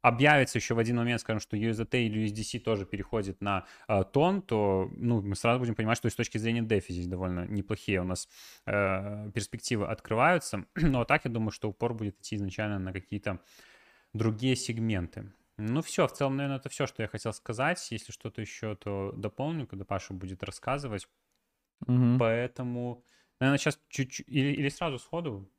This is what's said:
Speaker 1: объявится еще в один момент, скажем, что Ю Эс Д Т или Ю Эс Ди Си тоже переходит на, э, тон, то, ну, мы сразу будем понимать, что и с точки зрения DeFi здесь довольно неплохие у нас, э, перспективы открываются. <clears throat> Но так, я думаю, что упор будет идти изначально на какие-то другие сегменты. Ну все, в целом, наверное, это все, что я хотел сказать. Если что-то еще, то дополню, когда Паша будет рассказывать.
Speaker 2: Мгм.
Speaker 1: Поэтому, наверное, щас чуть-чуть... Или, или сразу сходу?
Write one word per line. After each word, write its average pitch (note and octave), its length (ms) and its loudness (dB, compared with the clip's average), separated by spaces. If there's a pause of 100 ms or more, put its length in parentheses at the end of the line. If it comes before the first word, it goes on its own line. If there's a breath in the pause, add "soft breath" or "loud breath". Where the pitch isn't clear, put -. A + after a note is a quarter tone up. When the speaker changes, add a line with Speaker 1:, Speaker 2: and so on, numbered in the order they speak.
Speaker 1:
объявится C3 560 6
еще - 160 0
в A2+ 40 2
один A#2 180 4
момент, A#2 240 2
скажем, G#2+ 200 0
что - 160 -6
Ю A2 140 2
Эс G#2+ 60 0
Д A2+ 80 -2
Т B2 180 2
или G#2+ 180 0
Ю G#2+ 60 2
Эс G#2 60 -2
Ди G#2+ 120 -6
Си - 160 -6
тоже G#2 260 0
переходит G2 560 -4
на, G2+ 240 0 (220 loud breath)
э, G2 240 4
тон, F3+ 300 4
то, G2 540 2
ну, A#2 240 2
мы G2+ 160 -2
сразу B2 240 2
будем A#2+ 140 0
понимать, A2 240 0
что A#2+ 100 -2
и - 20 2
с - 40 -12
точки - 240 -4
зрения A2+ 240 0
DeFi G#2+ 300 0
здесь F2 160 -4
довольно F2+ 380 -4
неплохие G2+ 540 -2
у F2+ 40 -2
нас, F2+ 240 -4 (380 loud breath)
э, G2+ 680 0
перспективы G#2 520 -2
открываются. A2+ 840 0
<clears throat> - 60 -12
Но C3+ 280 4
так, D3+ 220 2
я B2+ 40 0
думаю, A2 200 0
что - 180 -6
упор A#2 260 -2
будет G#2+ 260 -6
идти - 160 -8
изначально G2+ 420 -2
на F#2+ 140 -4
какие-то F#2+ 480 -6 (760 loud breath)
другие A2+ 420 2
сегменты. G#2+ 760 -4 (300)
Ну B2 200 0
все, - 240 2
в - 60 -2
целом, C3+ 240 0
наверное, C#3 220 -2
это - 120 -10
все, C#3 160 -2
что - 160 -6
я G#2+ 60 -2
хотел A2 260 -6
сказать. C3+ 580 -4
Если - 200 -10
что-то - 280 -10
еще, G#2+ 360 -6
то G2 380 -4
дополню, C3+ 520 -4
когда F#2+ 180 -10
Паша G2 300 -4
будет F#2 280 -8
рассказывать. A#2 640 -6 (800)
Speaker 2:
Мгм. B2 320 6
Speaker 1:
Поэтому, A#2+ 880 0 (360 soft breath)
наверное, C#3 180 4
щас - 200 0 (120)
чуть-чуть... - 360 -4
Или, C#3+ 280 2
или C#3 160 0
сразу C#3+ 280 -4
сходу? B2+ 600 -8